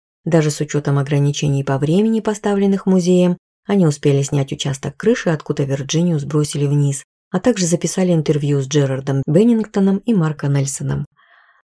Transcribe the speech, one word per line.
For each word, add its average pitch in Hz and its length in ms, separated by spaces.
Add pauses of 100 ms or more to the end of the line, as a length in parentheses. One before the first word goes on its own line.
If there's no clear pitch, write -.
(240)
Даже 156 280
с - 80
учётом 143 380
ограничений 143 680
по 135 140
времени, 208 420
поставленных 202 680
музеем, 180 520 (280)
они 190 220
успели 143 340
снять 139 300
участок 143 440
крыши, 214 340
откуда 147 340
Вирджинию 143 560
сбросили 143 440
вниз, 143 380 (300)
а 185 80
также 202 260
записали 175 460
интервью 143 500
с 131 60
Джерардом 135 580
Беннингтоном 196 720
и 226 180
Марко 156 320
Нельсоном. 139 600 (580)